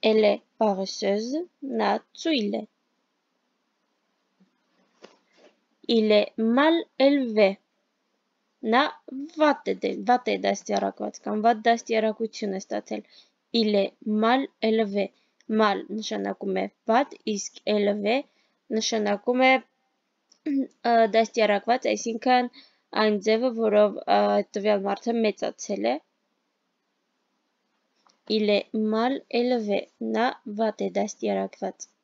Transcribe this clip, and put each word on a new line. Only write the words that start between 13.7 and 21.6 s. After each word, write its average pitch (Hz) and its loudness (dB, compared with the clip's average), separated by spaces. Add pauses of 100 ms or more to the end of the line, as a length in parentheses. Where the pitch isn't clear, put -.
est 196 0 (260)
mal 247 2 (140)
élevé, 214 0 (440)
mal 214 0
նշանակում 202 -6
է 190 -2 (200)
վատ, 240 0 (100)
իսկ - -6
élevé 208 0 (540)
նշանակում 220 -2
է, 262 6 (960)
ը, 269 -2 (140)
դաստիարակված, 220 0